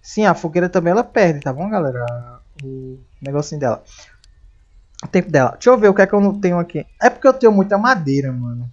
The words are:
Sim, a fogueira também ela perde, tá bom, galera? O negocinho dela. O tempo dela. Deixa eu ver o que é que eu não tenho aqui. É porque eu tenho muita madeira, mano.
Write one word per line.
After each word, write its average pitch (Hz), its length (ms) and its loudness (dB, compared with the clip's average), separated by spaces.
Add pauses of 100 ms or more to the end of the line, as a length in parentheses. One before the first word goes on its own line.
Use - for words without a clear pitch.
Sim, - 220 -2
a 175 100 4
fogueira 175 340 -2
também 175 240 0
ela 226 100 2
perde, 160 380 0
tá 139 120 -6
bom, 165 160 -8
galera? 120 720 -6 (220)
O 131 360 -14 (220)
negocinho 143 400 -6
dela. - 220 -2 (1200)
O - 60 -16
tempo 185 220 -2
dela. 135 220 2
Deixa - 180 0
eu 247 80 6
ver 208 100 4
o 196 60 4
que 202 80 4
é 190 40 6
que 190 80 -6
eu 202 60 4
não 202 180 0
tenho 180 200 0
aqui. 175 280 -6 (160)
É 220 80 6
porque - 160 -4
eu 262 60 6
tenho 254 180 4
muita 202 260 2
madeira, 147 540 0
mano. 120 420 -8